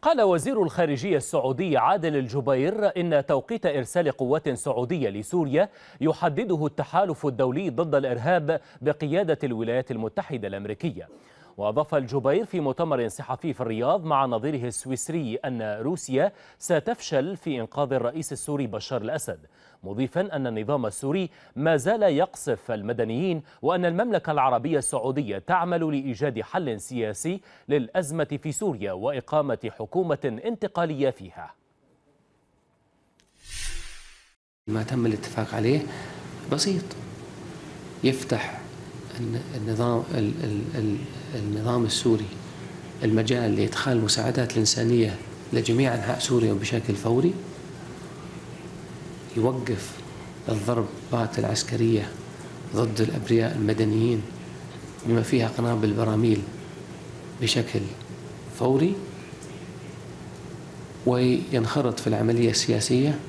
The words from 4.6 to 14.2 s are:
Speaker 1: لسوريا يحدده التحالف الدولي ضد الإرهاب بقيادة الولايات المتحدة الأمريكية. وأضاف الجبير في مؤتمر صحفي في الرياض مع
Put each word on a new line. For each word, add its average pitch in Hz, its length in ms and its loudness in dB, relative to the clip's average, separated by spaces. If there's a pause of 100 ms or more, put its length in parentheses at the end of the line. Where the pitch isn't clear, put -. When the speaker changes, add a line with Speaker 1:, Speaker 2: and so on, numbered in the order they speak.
Speaker 1:
لسوريا 147 580 2 (320)
يحدده 160 680 2
التحالف 160 600 0
الدولي 131 440 0
ضد 147 240 0
الإرهاب 143 680 2 (200)
بقيادة 151 640 2
الولايات 117 460 0
المتحدة 110 580 -4
الأمريكية. 98 600 -6 (480)
وأضاف 107 380 2
الجبير 139 500 2
في 185 160 -4
مؤتمر 135 480 0
صحفي - 440 -6
في 120 80 -6
الرياض 127 440 2
مع 139 220 4